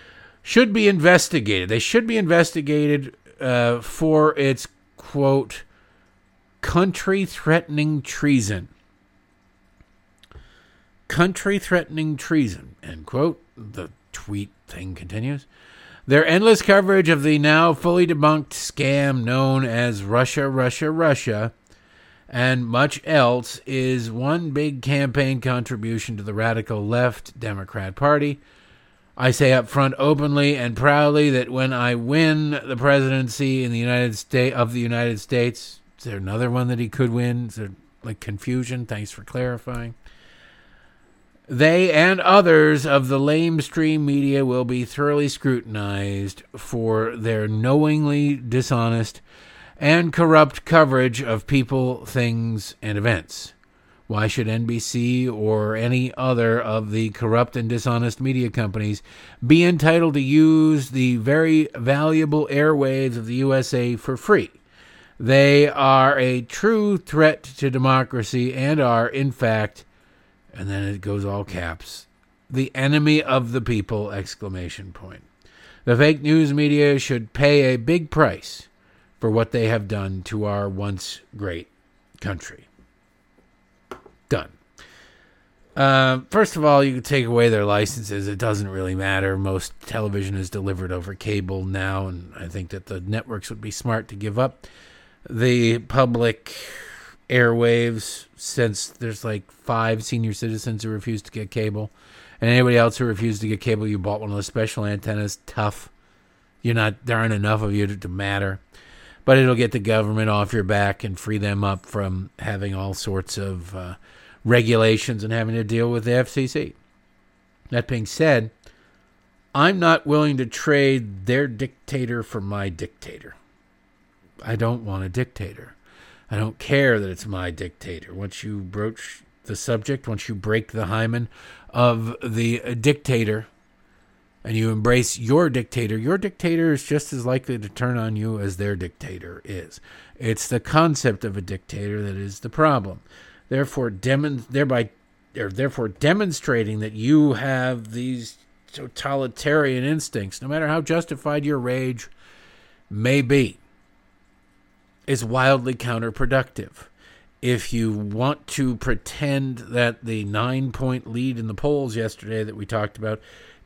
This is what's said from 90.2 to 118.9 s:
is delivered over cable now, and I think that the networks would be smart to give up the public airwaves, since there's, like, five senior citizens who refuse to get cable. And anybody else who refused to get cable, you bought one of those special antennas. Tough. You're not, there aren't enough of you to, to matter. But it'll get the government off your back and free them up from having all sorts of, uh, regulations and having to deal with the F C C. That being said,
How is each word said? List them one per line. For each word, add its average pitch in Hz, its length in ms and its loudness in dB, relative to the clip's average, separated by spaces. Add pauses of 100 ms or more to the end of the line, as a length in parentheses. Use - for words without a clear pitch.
is 92 140 -6
delivered 95 420 -6
over 92 220 -8
cable 95 500 -4
now, 95 440 -4
and 90 300 -12
I 90 120 -12
think 90 200 -10
that 95 180 -14
the 95 120 -10
networks 104 500 -8
would 104 120 -14
be 107 100 -12
smart 113 380 -4
to 107 60 -16
give 104 220 -8
up 127 300 -2 (600)
the 117 500 2
public 120 760 0 (760)
airwaves, 117 960 2 (100)
since - 520 -4
there's, 113 360 -10
like, 107 260 -6
five 113 540 -2
senior 113 300 -2
citizens 110 500 -6
who 110 60 -6
refuse 107 320 -6
to - 100 -20
get 107 180 -10
cable. 107 400 -4 (520)
And 113 80 2
anybody 123 280 6
else 117 200 4
who 127 80 -2
refused 110 360 -2
to 113 60 -6
get 107 140 -4
cable, 110 260 -2
you 107 100 -4
bought 101 220 -4
one 107 100 -10
of 101 60 -6
those 101 100 -6
special 110 400 -4
antennas. 104 600 -6
Tough. - 440 -6 (720)
You're 120 140 0
not, 107 200 0 (100)
there 123 120 0
aren't 113 160 2
enough 107 280 0
of 104 120 -2
you 104 140 0
to, 101 80 -6
to 98 140 -12
matter. 98 500 -4 (640)
But 131 140 6
it'll 127 180 6
get 117 160 2
the 123 80 -2
government 107 500 0
off 104 240 0
your 110 100 0
back 101 400 0
and 92 140 -6
free 107 200 -4
them 101 260 -2
up 98 220 -2
from 95 440 -6 (100)
having 101 360 -6
all 95 180 -6
sorts 95 440 -6
of, 95 360 -8
uh, 92 220 -12 (500)
regulations 110 800 0
and 110 80 -8
having 113 220 -4
to 117 80 -4
deal 117 280 -2
with 117 140 -6
the 120 80 -2
F 123 160 0
C 135 180 -4
C. 127 260 -8 (960)
That 120 160 -2
being 113 200 -6
said, 123 440 2 (1040)